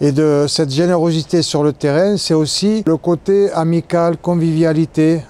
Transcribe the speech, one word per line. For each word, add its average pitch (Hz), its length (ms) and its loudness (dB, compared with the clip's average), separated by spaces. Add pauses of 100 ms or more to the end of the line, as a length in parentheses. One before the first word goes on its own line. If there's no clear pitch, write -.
Et 147 100 2
de 147 380 2
cette 147 220 -2
générosité 165 680 0
sur 151 220 -2
le 147 100 2
terrain, 156 440 0
c'est 165 180 -2
aussi 190 500 0
le 160 120 0
côté 196 560 0
amical, 170 680 0
convivialité 160 1120 0